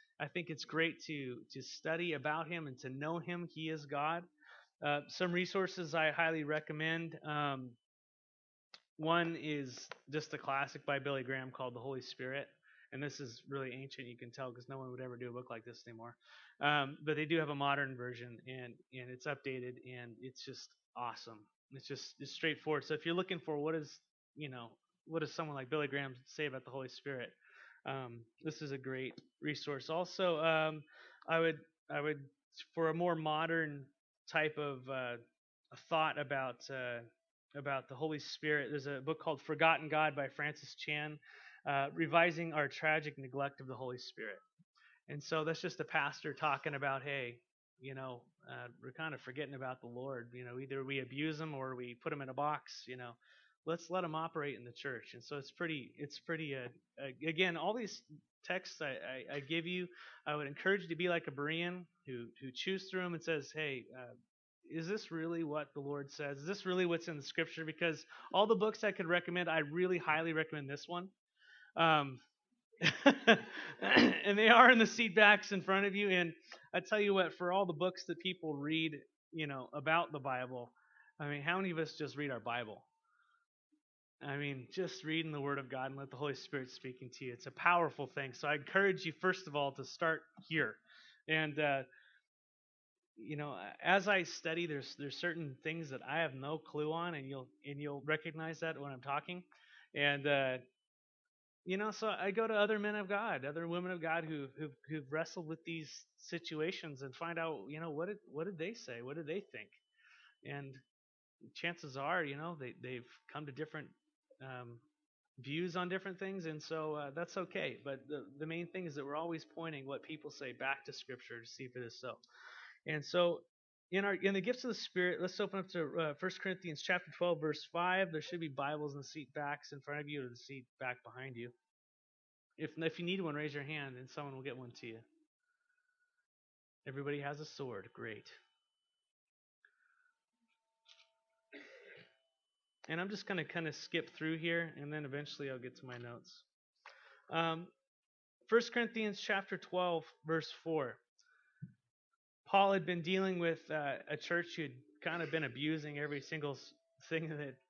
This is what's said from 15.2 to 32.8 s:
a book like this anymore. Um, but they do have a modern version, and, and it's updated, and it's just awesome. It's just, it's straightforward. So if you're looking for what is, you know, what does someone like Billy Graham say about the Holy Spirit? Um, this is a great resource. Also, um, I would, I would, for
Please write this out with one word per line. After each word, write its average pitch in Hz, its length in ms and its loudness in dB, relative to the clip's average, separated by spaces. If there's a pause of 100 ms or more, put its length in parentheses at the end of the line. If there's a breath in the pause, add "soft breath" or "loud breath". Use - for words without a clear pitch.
a 120 40 -8
book 127 160 -10
like 113 160 -8
this 117 220 -14
anymore. 117 300 -14 (440 loud breath)
Um, 143 440 2
but 151 100 2
they 151 100 0
do 165 140 4
have 151 120 2
a 147 40 -2
modern 139 420 2
version, 120 400 -8 (120)
and, 127 260 -10 (180)
and 127 180 -10
it's 127 180 -8
updated, 131 460 -4 (120)
and 120 340 -10
it's 127 240 -12
just - 260 -12 (260)
awesome. 117 420 -6 (340)
It's 131 160 -12
just, - 320 -8
it's 139 100 -10
straightforward. 156 540 0
So 156 100 -2
if 151 100 -4
you're 170 120 2
looking 180 240 0
for 151 180 -2
what 156 160 2
is, 151 240 -4 (380)
you 147 120 -6
know, 120 200 -10 (380)
what 160 140 0
does - 140 -2
someone 156 220 -4
like 127 140 -6
Billy 147 180 2
Graham 139 260 -2 (100)
say 151 220 -4
about 131 180 -6
the 123 60 -14
Holy 131 180 -6
Spirit? 127 420 -6 (540 loud breath)
Um, 127 360 -6 (240)
this 156 180 -6
is 143 80 -4
a 135 80 -4
great 131 360 -4 (260)
resource. 147 500 -2
Also, 175 480 2
um, 156 460 4 (420 loud breath)
I 165 140 6
would, 160 180 4 (320)
I 147 100 -2
would, 147 200 0 (560)
for 165 140 4